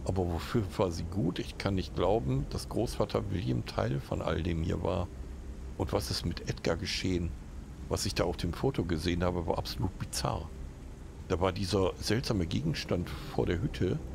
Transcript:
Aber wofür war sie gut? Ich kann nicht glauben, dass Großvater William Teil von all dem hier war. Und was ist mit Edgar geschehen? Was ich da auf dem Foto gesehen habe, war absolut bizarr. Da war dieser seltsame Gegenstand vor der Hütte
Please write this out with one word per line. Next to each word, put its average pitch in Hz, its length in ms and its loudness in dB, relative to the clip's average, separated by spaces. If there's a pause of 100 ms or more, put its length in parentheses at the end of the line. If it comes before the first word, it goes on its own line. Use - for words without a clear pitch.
Aber 92 280 2
wofür 104 300 0 (140)
war 92 160 4
sie 85 100 -4
gut? 101 380 0
Ich - 180 -6
kann 98 160 0
nicht - 220 -2
glauben, 127 540 2
dass - 180 -6
Großvater 104 640 0
William 120 340 0
Teil 120 320 0
von 92 240 -2
all 82 220 2
dem 82 180 2
hier 87 220 0
war. 90 240 2 (680)
Und - 160 0
was 98 200 0
ist - 120 -2
mit - 240 -2
Edgar - 280 0
geschehen? 90 540 0 (580)
Was - 160 2
ich 98 120 0
da 98 80 4
auf 87 120 0
dem 87 160 0
Foto - 300 2
gesehen 85 400 2
habe, 90 240 2
war - 120 2
absolut - 420 -2
bizarr. - 480 -2 (800)
Da 85 120 2
war 92 120 6
dieser 95 480 4
seltsame 104 460 2
Gegenstand 104 640 0
vor - 380 -2
der 90 160 2
Hütte 101 380 2 (140)